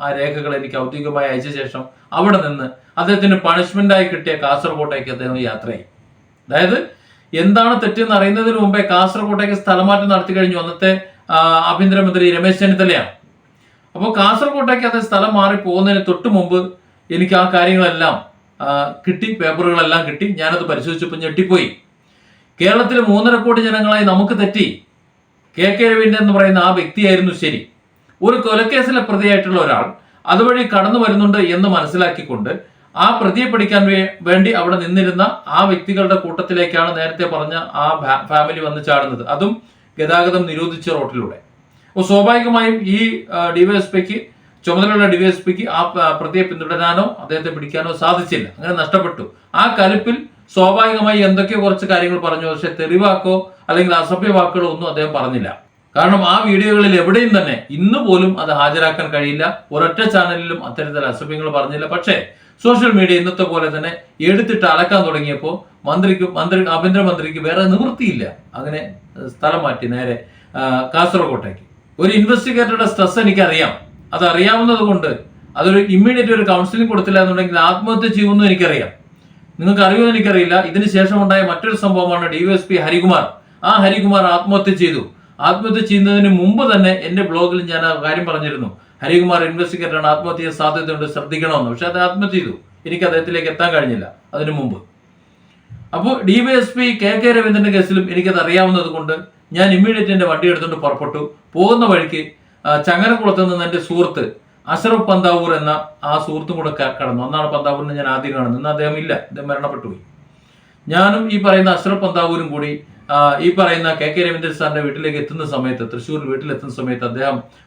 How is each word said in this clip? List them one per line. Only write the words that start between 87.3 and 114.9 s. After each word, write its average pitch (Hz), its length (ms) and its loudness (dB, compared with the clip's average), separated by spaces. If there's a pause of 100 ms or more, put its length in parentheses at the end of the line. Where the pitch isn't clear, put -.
ഞാൻ 165 140 -2
ആ 156 160 -2
കാര്യം 160 240 -4
പറഞ്ഞിരുന്നു, 147 520 -6 (260)
ഹരികുമാർ 175 400 2
ഇൻവെസ്റ്റിഗേറ്ററാണ്, 165 640 -4
ആത്മഹത്യ 151 300 0
ചെയ്യാൻ 165 160 -6
സാധ്യതയുണ്ട്, 151 600 -4
ശ്രദ്ധിക്കണമെന്ന്. 147 580 -4
പക്ഷെ 120 140 -6
അത് 175 140 -4
ആത്മഹത്യ 185 400 -2
ചെയ്തു. - 140 -6 (320)
എനിക്ക് 170 180 -6
അദ്ദേഹത്തിലേക്ക് 165 440 -2
എത്താൻ 165 260 -2
കഴിഞ്ഞില്ല 123 380 -4 (220)
അതിനു 151 180 -4
മുമ്പ്. 120 400 -8 (1040)
അപ്പോൾ 226 280 -2
ഡി 202 220 4
വൈ 262 80 0
എസ് 247 200 2
പി 240 280 -2
കെ 202 80 2
കെ 226 220 2
രവീന്ദ്രൻ്റെ 208 400 2
കേസിലും 180 400 0
എനിക്കത് 180 320 0
അറിയാവുന്നത് 180 440 2
കൊണ്ട് 160 260 -6 (400)
ഞാൻ 185 200 4
ഇമ്മീഡിയറ്റ് 202 380 2
എൻ്റെ 185 140 2
വണ്ടി 160 220 0
എടുത്തുകൊണ്ട് 160 340 -2
പുറപ്പെട്ടു. 147 520 -6 (200)
പോകുന്ന 226 320 4
വഴിക്ക്, 160 460 0 (340)
ആ, 147 160 0
ചങ്ങരംകുളത്ത് 185 680 2
നിന്ന് 175 140 -4
എൻ്റെ 175 140 -4
സുഹൃത്ത് 170 520 -2 (360)
അഷ്റഫ് 220 340 0
പന്താവൂർ 175 520 2
എന്ന 151 320 -2 (180)
ആ 151 240 -2
സുഹൃത്തും 156 280 -8
കൂടെ 160 140 -6
ക-, 135 320 -4
കടന്നു. 123 220 -4
അന്നാണ് 151 280 -4
പന്താവൂരിനെ 143 420 -4
ഞാൻ 143 140 -6
ആദ്യം 131 260 -4
കാണുന്നത്. 123 260 -4
ഇന്ന് 147 100 -6
അദ്ദേഹം 151 280 -2
ഇല്ല, 156 160 -4
അദ്ദേഹം 143 340 -10
മരണപ്പെട്ടു 139 400 -8
പോയി. 95 120 -14 (880)
ഞാനും 208 440 2
ഈ 196 120 0
പറയുന്ന 190 260 4
അഷ്റഫ് 190 320 0
പന്താവൂരും 170 460 -2
കൂടി 147 360 -8 (280)
ആ, 143 280 2
ഈ 175 160 2
പറയുന്ന 165 380 0
കെ 151 120 -4
കെ 170 240 -2
രവീന്ദ്രൻ 165 240 -6
സാറിന്റെ 151 280 -4
വീട്ടിലേക്ക് 147 360 -4